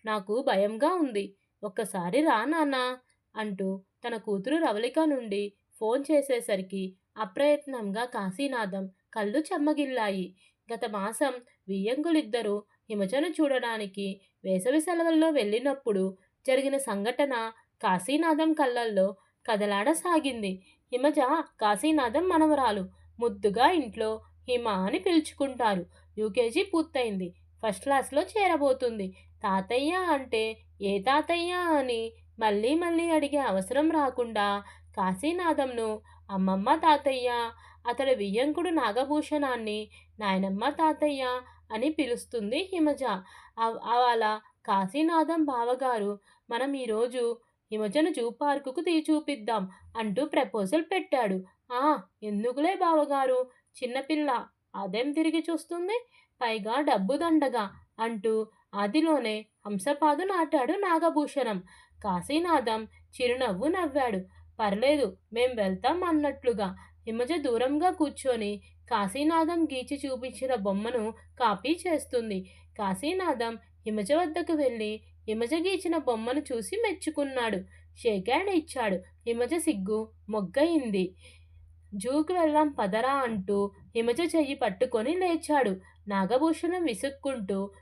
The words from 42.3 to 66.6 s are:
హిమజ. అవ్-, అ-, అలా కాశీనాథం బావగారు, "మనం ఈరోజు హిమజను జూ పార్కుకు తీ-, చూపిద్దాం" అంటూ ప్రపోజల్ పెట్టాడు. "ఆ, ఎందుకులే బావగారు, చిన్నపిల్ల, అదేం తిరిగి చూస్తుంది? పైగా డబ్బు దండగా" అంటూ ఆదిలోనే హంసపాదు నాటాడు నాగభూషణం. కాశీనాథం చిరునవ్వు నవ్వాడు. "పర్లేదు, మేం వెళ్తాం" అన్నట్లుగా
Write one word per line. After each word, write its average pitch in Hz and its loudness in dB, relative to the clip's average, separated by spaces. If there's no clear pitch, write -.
హిమజ. 302 2
అవ్-, 226 0
అ-, 240 4
అలా 214 0
కాశీనాథం 311 2
బావగారు, 240 0
"మనం 254 -2
ఈరోజు 233 -2
హిమజను 214 2
జూ 240 -2
పార్కుకు 277 -2
తీ-, 320 2
చూపిద్దాం" 233 -2
అంటూ 220 0
ప్రపోజల్ 269 0
పెట్టాడు. 247 0
"ఆ, 262 2
ఎందుకులే 247 -2
బావగారు, 285 2
చిన్నపిల్ల, 269 -2
అదేం 202 -4
తిరిగి 320 0
చూస్తుంది? 349 -4
పైగా 226 -2
డబ్బు 262 2
దండగా" 285 2
అంటూ 220 -2
ఆదిలోనే 220 0
హంసపాదు 285 0
నాటాడు 320 0
నాగభూషణం. 311 0
కాశీనాథం 220 0
చిరునవ్వు 247 0
నవ్వాడు. 277 0
"పర్లేదు, 220 2
మేం 247 2
వెళ్తాం" 214 0
అన్నట్లుగా 269 -2